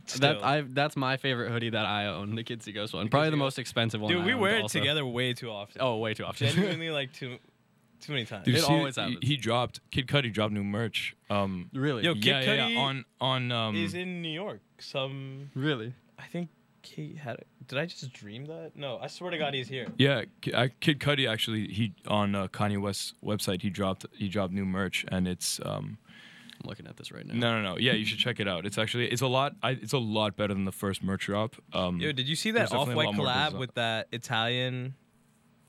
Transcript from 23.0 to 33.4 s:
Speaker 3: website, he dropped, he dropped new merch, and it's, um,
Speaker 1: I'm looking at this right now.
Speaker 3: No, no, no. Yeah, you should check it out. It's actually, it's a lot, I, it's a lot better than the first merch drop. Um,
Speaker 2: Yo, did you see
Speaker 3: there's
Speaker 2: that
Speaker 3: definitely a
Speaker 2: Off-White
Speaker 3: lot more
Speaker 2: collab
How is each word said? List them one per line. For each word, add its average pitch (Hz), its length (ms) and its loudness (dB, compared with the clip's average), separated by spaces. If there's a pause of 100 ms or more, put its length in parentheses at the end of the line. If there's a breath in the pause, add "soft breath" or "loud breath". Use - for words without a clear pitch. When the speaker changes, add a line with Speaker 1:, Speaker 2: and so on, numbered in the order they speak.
Speaker 3:
website, 98 400 0
he 101 80 0
dropped, 95 420 -2
he 101 160 -4
dropped 92 240 0
new 98 120 0
merch, 92 420 0
and 92 200 2
it's, - 380 -2
um, 104 320 -4 (640 loud breath)
Speaker 1:
I'm - 80 -10
looking - 160 -12
at - 120 -16
this - 140 -14
right - 140 -12
now. 50 80 -8
Speaker 3:
No, 117 260 2
no, 101 120 -2
no. 85 80 -4
Yeah, 120 140 4
you 110 120 2
should 107 140 -2
check 117 200 2
it 101 80 0
out. 90 200 -2
It's 110 100 -4
actually, 117 300 0
it's 120 160 0
a 135 40 2
lot, 131 360 2
I, 123 80 2
it's 127 220 -4
a 143 40 4
lot 107 400 2
better 101 160 2
than 98 120 0
the 95 60 -2
first 98 300 -2
merch 95 240 -2
drop. 107 300 0 (180)
Um, 90 260 0
Speaker 2:
Yo, 151 120 0
did 131 160 -2
you 160 80 0
see 220 160 0
Speaker 3:
there's 220 180 2
Speaker 2:
that - 80 0
Speaker 3:
definitely 139 280 2
a - 40 0
Speaker 2:
Off-White 104 80 0
Speaker 3:
lot 143 80 2
more 127 80 2
Speaker 2:
collab 147 200 2